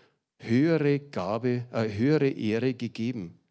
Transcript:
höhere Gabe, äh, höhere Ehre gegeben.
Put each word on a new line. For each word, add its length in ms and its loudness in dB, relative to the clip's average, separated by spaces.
höhere 640 2
Gabe, 720 -2
äh, 180 0
höhere 400 2
Ehre 440 0
gegeben. 680 -6